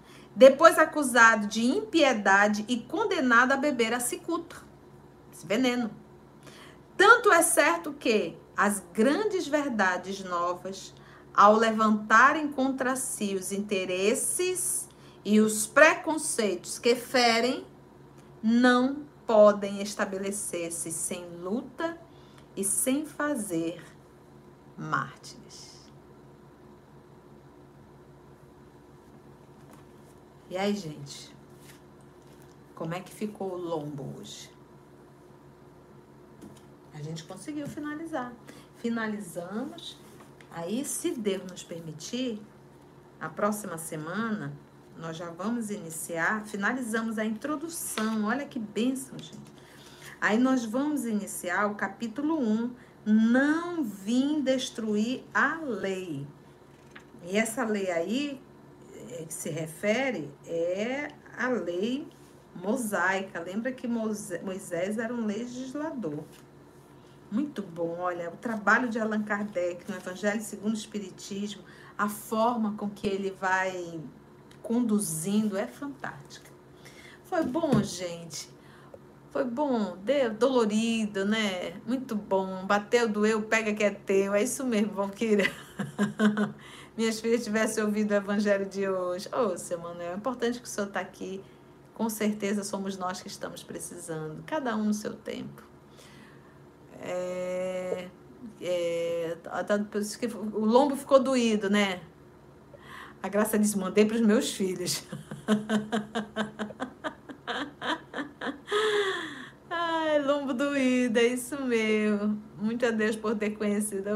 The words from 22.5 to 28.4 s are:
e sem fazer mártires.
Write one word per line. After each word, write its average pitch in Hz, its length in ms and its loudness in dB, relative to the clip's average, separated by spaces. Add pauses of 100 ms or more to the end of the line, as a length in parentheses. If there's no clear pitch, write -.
e 196 60 -2
sem 277 420 0
fazer 180 720 -4 (960)
mártires. - 1120 -8 (4000)